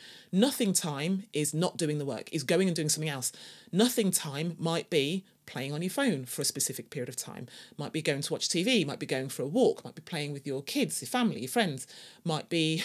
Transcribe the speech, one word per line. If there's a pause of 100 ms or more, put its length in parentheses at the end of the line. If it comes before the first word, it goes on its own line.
(320)
Nothing
time
is
not
doing
the
work,
is
going
and
doing
something
else. (420)
Nothing
time
might
be (200)
playing
on
your
phone
for
a
specific
period
of
time, (320)
might
be
going
to
watch
T
V,
might
be
going
for
a
walk,
might
be
playing
with
your
kids,
your
family,
your
friends, (380)
might
be